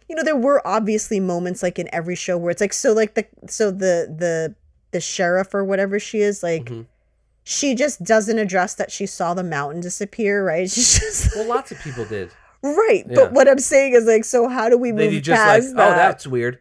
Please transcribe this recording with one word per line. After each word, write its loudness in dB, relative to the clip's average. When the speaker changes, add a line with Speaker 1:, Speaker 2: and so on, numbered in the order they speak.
Speaker 1:
you -8
know, -2
there 0
were 2
obviously -2
moments, -4
like, -4
in -6
every -6
show -4
where -2
it's -2
like, 0
so, 0
like, 0
the, -4
so -2
the, -2
the, -4
the -4
sheriff -2
or 0
whatever -2
she -4
is, 0
like, -2
Speaker 2:
Mm-hmm. -12
Speaker 1:
she -2
just -2
doesn't 2
address -2
that -6
she -8
saw -4
the -6
mountain -6
disappear, -4
right? -2
<laughs> -
She's 2
just -2
Speaker 2:
Well, -4
Speaker 1:
like -4
Speaker 2:
lots -6
of -16
people -10
did. -8
Speaker 1:
Right, 2
Speaker 2:
Yeah. -6
Speaker 1:
but 6
what 6
I'm 4
saying 2
is, 6
like, 4
so 0
how -2
do 6
we -2
Speaker 2:
Then 2
Speaker 1:
move 0
Speaker 2:
you -2
just, 2
Speaker 1:
past 4
Speaker 2:
like, 6
"Oh, 6
Speaker 1:
that? 4
Speaker 2:
that's 2
weird. -2